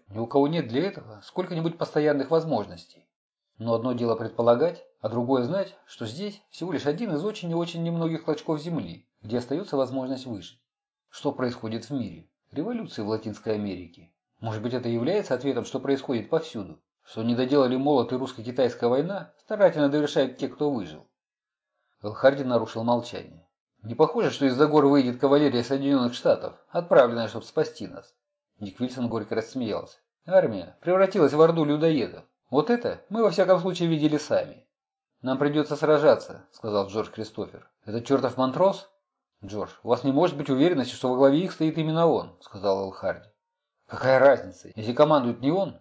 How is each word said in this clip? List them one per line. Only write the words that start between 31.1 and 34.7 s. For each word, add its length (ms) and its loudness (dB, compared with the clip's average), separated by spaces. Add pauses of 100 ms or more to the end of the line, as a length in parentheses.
в 80 6
орду 240 6
людоедов. 600 0 (260)
Вот 180 2
это 400 -2
мы 140 -2
во 80 4
всяком 300 4
случае 280 -2
видели 300 2
сами». 480 -4 (560)